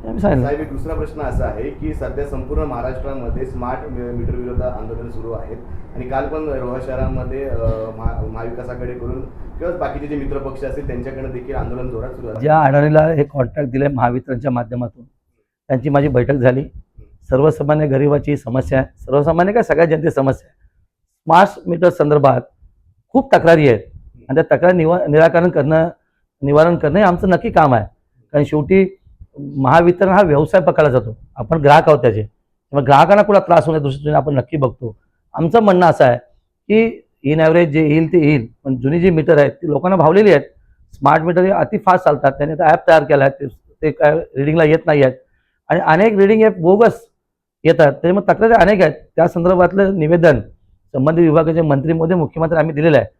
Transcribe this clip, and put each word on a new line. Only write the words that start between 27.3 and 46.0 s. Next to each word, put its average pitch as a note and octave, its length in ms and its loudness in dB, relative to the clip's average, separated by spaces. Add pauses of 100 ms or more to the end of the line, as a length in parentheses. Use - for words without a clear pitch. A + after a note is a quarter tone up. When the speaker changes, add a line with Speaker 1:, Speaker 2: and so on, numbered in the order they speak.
Speaker 1:
काम D3+ 240 4
आहे. G#2 120 0 (460)
कारण D3 120 0
शेवटी F#3 560 0 (560)
महावितरण E3+ 520 2
हा F#3+ 140 4
व्यवसाय D#3 380 2
पकडला D#3+ 280 2
जातो, A2+ 280 -2 (200)
आपण D#3 220 -4
ग्राहक D3 300 4
आहोत D3+ 100 6
त्याचे. A2 280 0 (460)
मग C#3 100 0
ग्राहकांना E3 400 4
कुठला G3+ 180 4
त्रास E3+ 260 2
होण्याच्या D3+ 240 -2
दृष्टीने C#3+ 240 -6
आपण C#3+ 200 0
नक्की C3 220 -4
बघतो. A#2+ 400 -6 (380)
आमचं E3 260 2
म्हणणं F#3 260 4
असं D#3 180 4
आहे A#2+ 140 2 (500)
की A3+ 340 0 (300)
in D#3 80 0
average D#3+ 240 4
जे D#3 240 0
येईल D#3 240 0
ते F3+ 60 4
येईल, C#3+ 280 2 (180)
पण C3+ 120 -4
जुनी C#3 240 -2
जी F#3 100 4
मीटर D#3 280 2
आहेत C#3 120 4
ती - 180 -12
लोकांना F3+ 280 -2
भावलेली F#3 340 4
आहेत. D#3 120 4 (500)
स्मार्ट D3+ 300 0
मीटर F3 200 0
हे F#3+ 80 2
अति F3+ 280 -2
फास्ट F3+ 260 0
चालतात, D3 280 2
त्यांनी D3 220 -4
आता D#3 180 2
ॲप E3 160 0
तयार D#3+ 140 6
केला C#3 220 2
आहे, C#3 160 2
ते, - 320 -14 (100)
ते D#3 80 0
काय D3+ 280 0 (180)
रिडिंगला D#3 280 0
येत D#3 220 4
नाही D3 160 4
आहेत C3 120 2 (540)
आणि D#3+ 120 0
अनेक G3 380 2